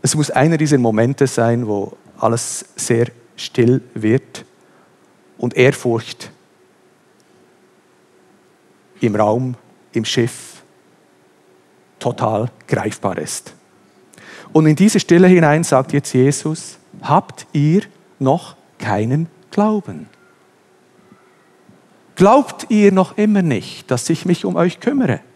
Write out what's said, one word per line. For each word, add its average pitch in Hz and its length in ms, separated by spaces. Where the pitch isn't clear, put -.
Es - 120
muss 151 160
einer 156 260
dieser 151 220
Momente 117 480
sein, 117 400
wo 101 300
alles - 460
sehr 117 300
still 123 440
wird 110 500
und 123 180
Ehrfurcht 123 760
im 107 160
Raum, 120 400
im 113 120
Schiff - 580
total 113 520
greifbar - 500
ist. - 360
Und 156 140
in 156 100
diese 202 240
Stille 180 260
hinein 165 380
sagt 135 280
jetzt 143 200
Jesus, 143 680
„Habt - 500
ihr 156 300
noch 139 360
keinen 113 500
Glauben? 202 580
Glaubt 233 540
ihr 208 240
noch 190 260
immer 208 240
nicht, - 480
dass 127 200
ich 165 140
mich 175 200
um 180 100
euch 170 240
kümmere? 240 420